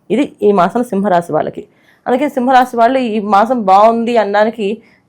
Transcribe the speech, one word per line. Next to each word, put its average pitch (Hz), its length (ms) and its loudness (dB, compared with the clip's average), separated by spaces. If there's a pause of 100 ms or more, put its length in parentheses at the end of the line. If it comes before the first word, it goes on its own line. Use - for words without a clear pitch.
(120)
ఇది 147 300 -2
ఈ 208 100 2
మాసం 196 320 0
సింహరాశి 190 500 -2
వాళ్ళకి. 151 340 -6 (400)
అందుకే 262 220 -2
సింహరాశి 254 480 0
వాళ్ళు 247 220 2
ఈ 226 200 -4
మాసం 214 420 0
బాగుంది 226 560 2
అనడానికి 214 640 -2 (280)